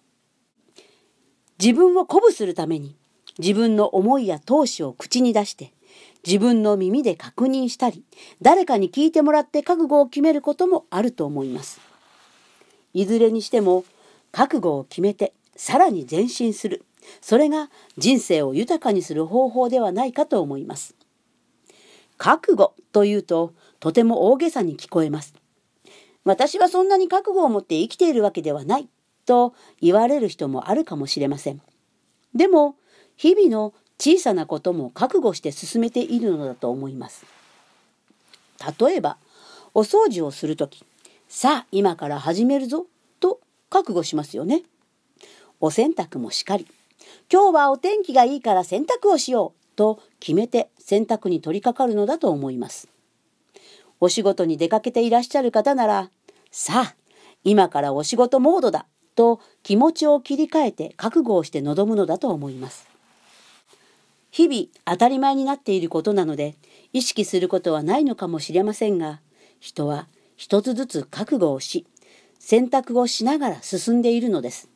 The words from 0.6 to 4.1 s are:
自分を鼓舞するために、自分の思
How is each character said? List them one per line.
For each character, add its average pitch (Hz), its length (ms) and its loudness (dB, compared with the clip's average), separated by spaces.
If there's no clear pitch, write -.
自 233 120 6
分 359 240 6
を 359 80 2
鼓 392 160 2
舞 466 100 6
す 214 140 -6
る 175 80 -4
た 160 120 -6
め 160 120 -4
に、 143 180 -16
自 190 140 0
分 220 240 2
の 208 120 2
思 220 300 2